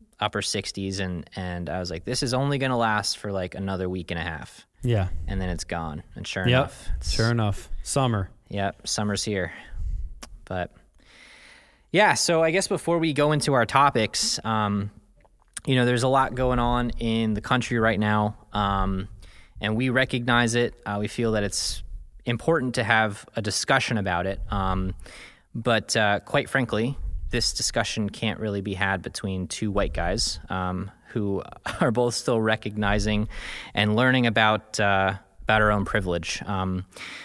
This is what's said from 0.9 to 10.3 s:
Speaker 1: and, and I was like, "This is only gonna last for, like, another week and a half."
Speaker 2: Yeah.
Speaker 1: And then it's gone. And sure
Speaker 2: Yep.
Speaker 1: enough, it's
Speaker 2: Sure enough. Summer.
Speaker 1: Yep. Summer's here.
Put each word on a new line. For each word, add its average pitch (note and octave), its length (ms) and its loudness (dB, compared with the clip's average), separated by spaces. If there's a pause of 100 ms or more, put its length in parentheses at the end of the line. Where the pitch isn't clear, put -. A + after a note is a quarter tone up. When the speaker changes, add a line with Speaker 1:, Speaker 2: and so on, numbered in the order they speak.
Speaker 1:
and, F2+ 360 -4
and F2 320 -6
I E2+ 100 -4
was F2+ 120 -6
like, E2 140 -8
"This - 180 -4
is B2 120 -2
only C#3 240 0
gonna C3 200 0
last G#2+ 400 0
for, G2+ 140 -6
like, F#2 220 -4
another F#2+ 340 -2
week F2+ 220 -6
and E2+ 80 -4
a D#2+ 40 -4
half." D#2+ 440 -10 (160)
Speaker 2:
Yeah. G#2 260 2 (180)
Speaker 1:
And G2 140 -2
then F#2 80 -2
it's F2 160 -4
gone. D#2+ 380 -6 (120)
And - 120 -10
sure - 160 -4
Speaker 2:
Yep. F#2 60 2
Speaker 1:
enough, B2+ 400 0 (100)
it's - 120 -4
Speaker 2:
Sure A2+ 200 2
enough. A2 380 0 (140)
Summer. A2+ 480 0 (180)
Speaker 1:
Yep. G2+ 380 -4
Summer's G#2 380 -2
here. F#2+ 280 -2 (920)